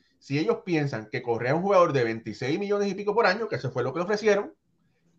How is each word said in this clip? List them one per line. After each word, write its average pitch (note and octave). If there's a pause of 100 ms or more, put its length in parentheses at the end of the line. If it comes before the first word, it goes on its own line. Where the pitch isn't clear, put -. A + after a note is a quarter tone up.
(180)
Si C#3
ellos A3
piensan C#3
que B2
Correa A#2+
es D3
un E3+
jugador F#3
de C3+
veintiséis A2+
millones G3+
y F3+
pico G3+
por A3
año, G#3+
que F#3+
eso C3
fue B2+
lo B2+
que C#3+
le F3
ofrecieron, G#3 (640)